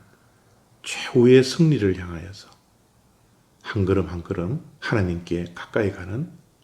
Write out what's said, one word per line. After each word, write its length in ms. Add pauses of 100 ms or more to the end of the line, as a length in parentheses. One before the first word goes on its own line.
(840)
최후의 600
승리를 560
향하여서 480 (1160)
한 220
걸음 220
한 160
걸음 400 (160)
하나님께 760
가까이 360
가는 400 (320)